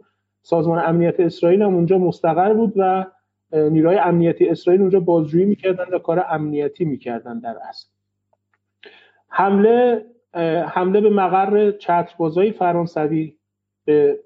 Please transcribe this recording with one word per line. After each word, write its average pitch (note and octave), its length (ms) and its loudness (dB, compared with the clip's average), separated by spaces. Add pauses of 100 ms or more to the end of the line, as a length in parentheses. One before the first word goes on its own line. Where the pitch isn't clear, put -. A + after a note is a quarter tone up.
(400)
سازمان E3 440 -2
امنیت E3+ 340 0
اسرائیل F3 420 0
هم G3 140 0
اونجا F3 220 2
مستقر F3+ 560 0
بود A3 220 0
و، F#3+ 300 0 (460)
اه، D#3 180 0
نیروهای D#3+ 280 2
امنیتی E3+ 520 2
اسرائیل F3 320 0
اونجا F#3+ 180 2
بازجویی E3+ 460 0
می‌کردن F#3 480 -2
و E3+ 60 -2
کار D#3+ 300 -2
امنیتی D3+ 560 -4
می‌کردن A#2+ 540 -8
در A2+ 160 -10 (140)
اصل. - 180 -20 (1400)
حمله، A3 760 2 (280)
اه، E3 300 -2
حمله F#3 380 0
به G#3+ 80 4
مقر G3+ 600 2
چتربازای F3 800 -2
فرانسوی، E3 840 -2 (520)
به D3 400 2